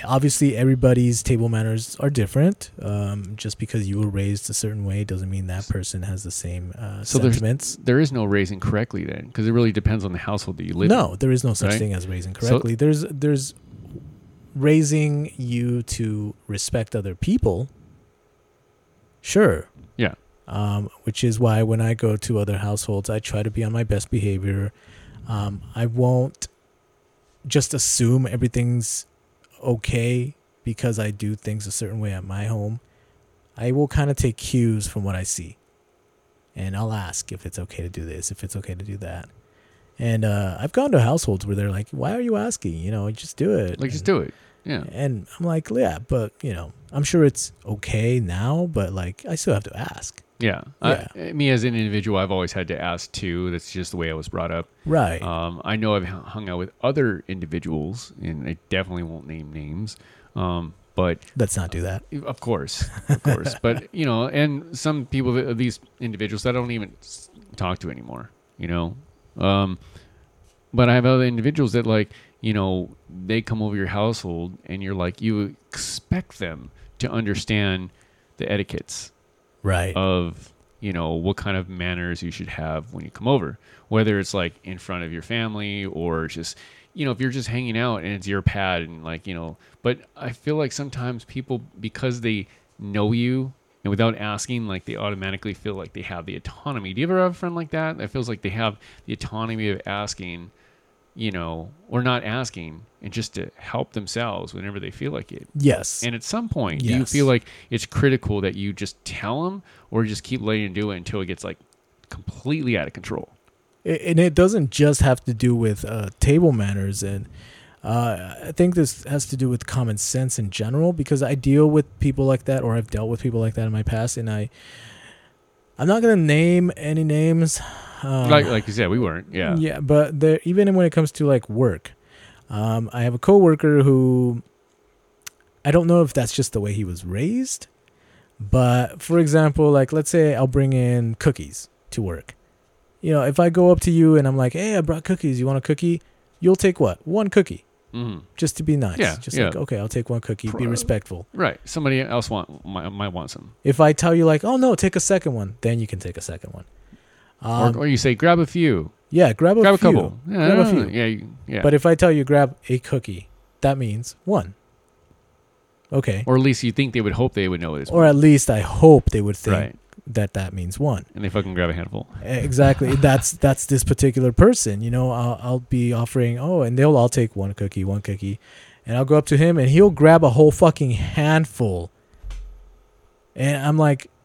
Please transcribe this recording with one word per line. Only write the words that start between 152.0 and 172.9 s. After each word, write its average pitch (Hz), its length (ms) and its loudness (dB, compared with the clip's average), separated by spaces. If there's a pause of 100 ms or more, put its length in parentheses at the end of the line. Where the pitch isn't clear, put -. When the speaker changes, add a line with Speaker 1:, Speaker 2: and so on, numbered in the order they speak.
Speaker 2:
else 120 300 -2
want, 87 340 -8
might, 90 260 -8
might 101 220 -6
want 82 180 -8
some. - 220 -18 (100)
Speaker 1:
If 135 180 2
I 156 120 8
tell 170 220 2
you, 170 100 4
like, 156 180 4
"Oh, 247 140 0
no, 254 180 4
take 190 220 0
a 175 40 0
second 180 340 0
one," 104 260 -6
then 117 180 0
you 113 80 -2
can 98 120 -10
take 90 180 -10
a 82 60 -12
second - 320 -12
one. 90 100 -16 (800)
Um, 117 340 2
Speaker 2:
Or, - 40 -4
or 147 60 0
you 139 120 2
say, 127 160 2
"Grab 170 240 4
a 165 80 4
few." 120 440 0 (200)
Speaker 1:
Yeah, 151 240 6
grab 180 240 4
a - 20 6
Speaker 2:
Grab 196 140 8
a 185 40 4
Speaker 1:
few. - 140 8
Speaker 2:
couple. - 340 2
Yeah, 190 100 -8
Speaker 1:
Grab 165 140 6
a 196 60 8
Speaker 2:
no, 226 80 8
no, 220 60 4
Speaker 1:
few. 160 140 4
Speaker 2:
no. - 40 -4
Yeah, 117 180 0
you, 110 220 -4 (180)
yeah. - 160 -2
Speaker 1:
But 143 120 6
if 139 100 2
I 165 100 8
tell 170 160 6
you, 147 140 4
"Grab 139 320 4 (140)
a 127 80 2
cookie," 104 500 -6 (320)
that 139 160 2
means 113 480 -4
one. 110 300 0 (1400)
Okay. 120 340 0
Speaker 2:
Or 131 100 4
at 131 40 6
least 131 240 2
you 117 80 0
think 135 220 -2
they 120 80 0
would 101 100 0
hope 127 220 0
they 98 140 0
would 90 120 -2
know 82 160 -4
it 71 60 -6
is - 80 -10
Speaker 1:
Or 165 100 4
Speaker 2:
one. 160 80 10
Speaker 1:
at 147 80 8
least 143 340 8
I 110 100 2
hope 151 500 8
they 107 100 2
would 101 160 -2
think 104 200 0
Speaker 2:
Right. 71 200 -4 (320)
Speaker 1:
that 110 260 -2
that 95 180 -4
means 92 280 -8
one. 131 240 0 (100)
Speaker 2:
And 98 80 -8
they 101 60 -4
fucking 95 260 -2
grab 87 160 2
a - 20 -2
handful. 87 360 -8 (160)
Speaker 1:
Exactly. 131 720 2